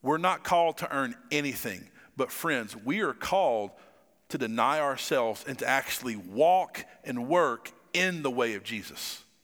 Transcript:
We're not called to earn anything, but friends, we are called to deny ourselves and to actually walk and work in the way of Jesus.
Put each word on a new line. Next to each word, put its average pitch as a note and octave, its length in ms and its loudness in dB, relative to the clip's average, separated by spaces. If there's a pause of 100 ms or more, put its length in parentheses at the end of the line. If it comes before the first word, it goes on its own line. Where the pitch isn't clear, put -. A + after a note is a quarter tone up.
We're D3+ 140 2
not F3 260 0
called E3+ 340 4
to - 160 -4
earn C3 200 -2 (160)
anything, B2+ 580 -4 (260)
but C3 160 -2
friends, B2+ 460 -2
we A#2+ 240 -2
are D3+ 140 0
called B2 560 0 (580)
to - 80 -6
deny A#2+ 420 2
ourselves C3 720 0
and C3 120 -8
to A#2+ 60 -4
actually B2+ 480 0
walk B2+ 680 2 (200)
and B2 220 -4
work D3 460 2 (220)
in F3+ 280 0
the C#3 80 0
way A#2+ 220 2
of G2 120 -6
Jesus. - 600 -10 (200)